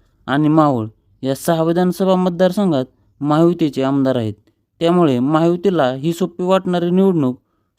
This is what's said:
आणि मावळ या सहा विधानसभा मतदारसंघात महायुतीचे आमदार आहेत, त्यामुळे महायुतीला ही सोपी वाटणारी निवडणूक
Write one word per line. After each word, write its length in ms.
आणि 220
मावळ 380
या 140
सहा 260
विधानसभा 540
मतदारसंघात 680
महायुतीचे 640
आमदार 340
आहेत, 180
त्यामुळे 400
महायुतीला 720
ही 200
सोपी 320
वाटणारी 460
निवडणूक 480